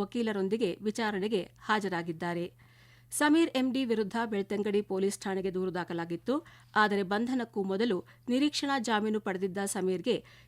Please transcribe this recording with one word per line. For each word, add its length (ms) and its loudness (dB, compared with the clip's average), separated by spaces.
ವಕೀಲರೊಂದಿಗೆ 680 0
ವಿಚಾರಣೆಗೆ 520 0
ಹಾಜರಾಗಿದ್ದಾರೆ. 760 -2
ಸಮೀರ್ 400 4
ಎಂಡಿ 240 0
ವಿರುದ್ಧ 400 0
ಬೆಳ್ತಂಗಡಿ 560 0
ಪೊಲೀಸ್ 420 -2
ಠಾಣೆಗೆ 300 -2
ದೂರು 220 -2
ದಾಖಲಾಗಿತ್ತು. 600 -2
ಆದರೆ 280 4
ಬಂಧನಕ್ಕೂ 600 -2
ಮೊದಲು 340 0
ನಿರೀಕ್ಷಣಾ 500 0
ಜಾಮೀನು 400 0
ಪಡೆದಿದ್ದ 460 -4
ಸಮೀರ್ಗೆ 500 0